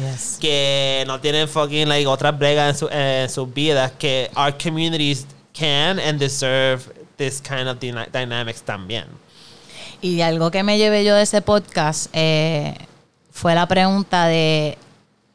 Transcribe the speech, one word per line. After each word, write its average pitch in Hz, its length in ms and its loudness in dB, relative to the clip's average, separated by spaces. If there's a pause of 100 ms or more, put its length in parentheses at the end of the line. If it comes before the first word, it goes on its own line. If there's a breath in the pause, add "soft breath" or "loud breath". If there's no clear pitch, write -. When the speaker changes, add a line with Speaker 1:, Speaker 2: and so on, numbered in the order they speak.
Speaker 1:
Yes. 131 400 -6
Speaker 2:
que 139 680 0
no 135 140 -6
tienen 151 260 0
fucking, 151 440 0
like, 147 160 2
otra 135 260 2
brega 147 380 2
en 139 40 0
su, 156 160 -4
en 135 380 0
sus 127 240 -6
vidas, 135 460 0
que 131 360 -2
our 143 220 0
communities 160 680 -2 (260)
can 151 460 0
and 151 200 -2
deserve 131 640 0 (380)
this 135 240 -4
kind 131 260 -6
of 123 100 -6
dyna-, 120 320 -8
dynamics 120 520 -6
también. 98 420 -8 (1000 loud breath)
Speaker 1:
Y 180 180 -2
algo 165 300 2
que 190 120 -2
me 208 140 2
llevé 208 260 4
yo 208 120 4
de 208 80 6
ese 208 180 2
podcast, 185 720 0
eh, 156 640 0 (580)
fue 170 220 2
la 175 120 4
pregunta 185 600 2
de, 156 500 2 (580)